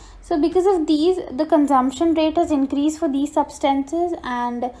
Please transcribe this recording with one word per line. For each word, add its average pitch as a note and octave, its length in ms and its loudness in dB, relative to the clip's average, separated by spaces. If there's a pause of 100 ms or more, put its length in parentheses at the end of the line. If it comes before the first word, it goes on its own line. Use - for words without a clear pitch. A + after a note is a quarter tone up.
(220)
So E4+ 180 -2
because E4+ 260 2
of F4+ 200 2
these, D#4+ 320 2 (120)
the C4 140 -4
consumption D4 680 2
rate D#4 220 2
has E4+ 140 2
increased C#4+ 480 0
for E4+ 100 -2
these C#4 260 -2
substances, D4 880 -2
and A#3+ 480 -6 (100)